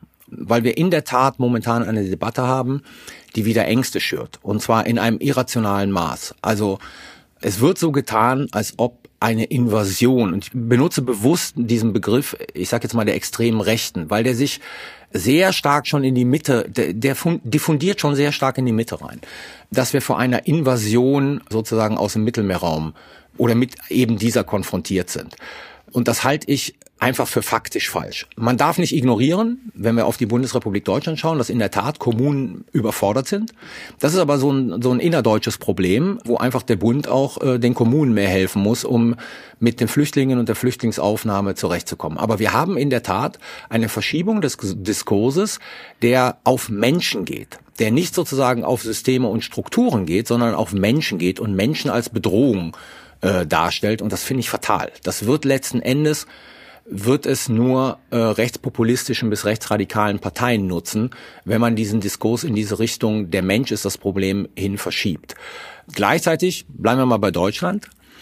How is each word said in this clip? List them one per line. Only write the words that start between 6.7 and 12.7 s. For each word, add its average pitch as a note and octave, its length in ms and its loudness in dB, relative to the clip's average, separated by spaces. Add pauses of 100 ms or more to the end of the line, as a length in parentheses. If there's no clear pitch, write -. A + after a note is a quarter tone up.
es G2 180 -4
wird E3+ 180 4
so E3 140 0
getan, C3 600 2
als A2 260 -4
ob - 320 -4 (100)
eine A2 260 0
Invasion, A2 880 2
und G2 120 -4
ich - 80 -18
benutze B2 480 2
bewusst B2 560 0
diesen A2+ 360 2
Begriff, A#2+ 420 0 (180)
ich F2+ 160 -6
sag A#2 140 -2